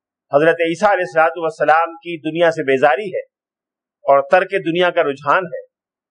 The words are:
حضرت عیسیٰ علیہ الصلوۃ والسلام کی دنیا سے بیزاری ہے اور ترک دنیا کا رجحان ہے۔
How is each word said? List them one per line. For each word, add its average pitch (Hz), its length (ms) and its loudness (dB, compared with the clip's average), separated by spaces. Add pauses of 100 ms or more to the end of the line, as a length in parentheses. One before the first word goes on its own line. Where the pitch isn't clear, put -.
(360)
حضرت 160 240 4
عیسیٰ 170 280 0
علیہ 185 200 0
الصلوۃ 165 340 0
والسلام 160 520 0
کی 170 360 -12
دنیا 165 200 2
سے 160 120 -4
بیزاری 143 520 0
ہے 107 80 -6 (800)
اور 139 260 4
ترک 185 220 2
دنیا 175 380 -2
کا 170 120 0
رجحان 147 420 -2
ہے۔ - 260 -14 (400)